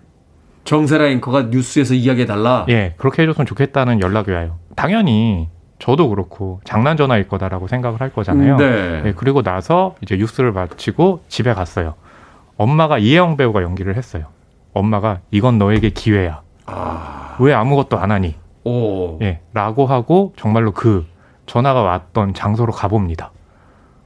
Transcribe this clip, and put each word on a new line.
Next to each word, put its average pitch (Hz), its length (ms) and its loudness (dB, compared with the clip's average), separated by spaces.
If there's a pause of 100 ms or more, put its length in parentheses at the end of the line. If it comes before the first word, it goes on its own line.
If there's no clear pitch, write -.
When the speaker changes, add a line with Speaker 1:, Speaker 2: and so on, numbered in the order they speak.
(640)
Speaker 1:
정세라 151 420 2
앵커가 131 360 0
뉴스에서 127 500 0
이야기해달라? 120 760 0
Speaker 2:
예, 101 280 2
그렇게 135 240 0
해줬으면 156 240 0
좋겠다는 127 560 0
연락이 98 300 0
와요. 85 260 -4 (180)
당연히 113 720 0 (320)
저도 139 300 2
그렇고 95 560 -6
장난 139 320 0
전화일 127 320 2
거다라고 92 400 -4
생각을 120 320 -4
할 131 100 -4
거잖아요. 139 440 2
Speaker 1:
음, - 20 2
네. 101 480 0
Speaker 2:
예, 104 100 -2
그리고 135 280 0
나서 165 580 0
이제 98 160 -4
뉴스를 113 340 0
마치고 113 800 -2
집에 113 240 -2
갔어요. 90 400 -4 (640)
엄마가 151 400 2
이혜영 151 400 2
배우가 113 260 2
연기를 92 320 -4
했어요. 101 300 -8 (480)
엄마가 101 460 0 (120)
"이건 113 260 2
너에게 104 340 2
기회야. 95 500 0 (240)
Speaker 1:
아. 82 720 -12
Speaker 2:
왜 139 140 6
아무것도 127 440 2
안 95 140 -2
하니?" 95 240 0 (300)
Speaker 1:
오. 98 560 -4
Speaker 2:
예, 95 180 -2 (140)
라고 110 320 0
하고 156 500 2
정말로 110 360 0
그 98 340 2 (400)
전화가 127 380 2
왔던 95 500 0
장소로 110 400 -2
가봅니다. 92 560 -4 (760)